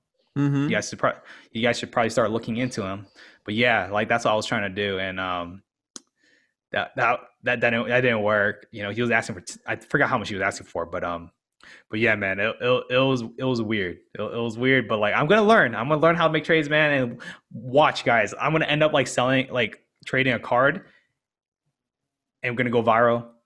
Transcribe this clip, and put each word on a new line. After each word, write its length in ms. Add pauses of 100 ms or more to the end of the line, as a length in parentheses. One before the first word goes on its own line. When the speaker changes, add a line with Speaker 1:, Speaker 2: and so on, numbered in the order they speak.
(380)
Speaker 1:
Mm-hmm. 260
Speaker 2:
you 60
guys 180
should 120
pro-, 120 (400)
you 100
guys 160
should 140
probably 180
start 220
looking 240
into 280
him. 220 (380)
But 120
yeah, 360
like, 160
that's 160
what 80
I 40
was 100
trying 160
to 80
do, 300
and, 200
um, 440 (1080)
that, 240
that, 240 (240)
that, 160
that 120
didn't, 180
that 120
didn't 200
work. 500
You 120
know, 80
he 100
was 100
asking 240
for 60
t-, 260
I 80
forgot 320
how 100
much 120
he 60
was 60
asking 260
for, 180
but, 180
um, 280 (580)
but 100
yeah, 160
man, 240
it, 220
it, 300
it 80
was, 240 (140)
it 60
was 180
weird. 360 (200)
It, 40
it 160
was 200
weird, 300
but, 120
like, 140
I'm 140
gonna 160
learn. 320
I'm 140
gonna 100
learn 160
how 120
to 40
make 140
trades, 240
man, 240
and 280 (300)
watch, 540
guys. 340
I'm 140
gonna 120
end 180
up, 100
like, 140
selling, 440
like, 300 (240)
trading 260
a 80
card, 460 (1600)
and 80
I'm 40
gonna 140
go 120
viral 460 (180)